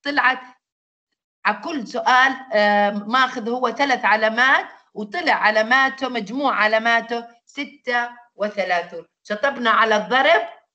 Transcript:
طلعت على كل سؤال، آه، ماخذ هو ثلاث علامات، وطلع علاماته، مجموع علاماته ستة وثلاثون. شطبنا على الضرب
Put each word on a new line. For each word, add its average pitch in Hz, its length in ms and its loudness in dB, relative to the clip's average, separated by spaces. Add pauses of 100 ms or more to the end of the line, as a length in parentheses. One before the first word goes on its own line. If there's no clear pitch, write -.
طلعت 262 380 0 (1040)
على 208 180 0
كل 302 240 -8
سؤال، 254 680 2
آه، 208 360 4
ماخذ 233 600 -2
هو 247 220 -2
ثلاث 254 340 0
علامات، 226 640 2 (260)
وطلع 233 400 -2
علاماته، 254 760 2
مجموع 233 460 -4
علاماته 233 720 0 (180)
ستة 240 640 -6 (260)
وثلاثون. 180 720 -4 (160)
شطبنا 240 460 -2
على 220 260 4
الضرب 262 520 2 (280)